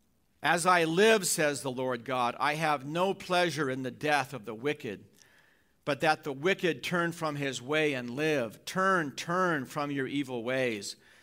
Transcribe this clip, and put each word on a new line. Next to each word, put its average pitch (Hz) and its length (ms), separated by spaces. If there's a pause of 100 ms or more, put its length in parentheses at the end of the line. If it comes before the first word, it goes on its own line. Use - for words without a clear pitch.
(420)
"As 165 240
I 175 200
live," 190 420
says 147 360
the 139 60
Lord 127 360
God, 123 340
"I 143 140
have 151 320
no 175 280
pleasure 175 560
in 131 140
the 127 80
death 139 420
of 110 120
the 113 80
wicked, 117 500 (800)
but 139 160
that 156 240
the 151 80
wicked 156 500
turn 170 300
from 160 240
his 135 260
way 151 300
and 123 200
live. 135 520
Turn, 185 480
turn 170 540
from 143 260
your 135 160
evil 127 380
ways. 123 500 (280)